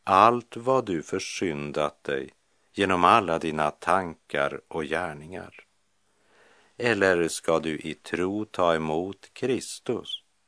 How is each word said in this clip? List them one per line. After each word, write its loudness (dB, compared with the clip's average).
allt 4
vad 0
du -4
försyndat -4
dig -6
genom 2
alla 6
dina 0
tankar -2
och -6
gärningar? -8
Eller 2
ska 0
du -4
i -10
tro -4
ta 2
emot -4
Kristus, -6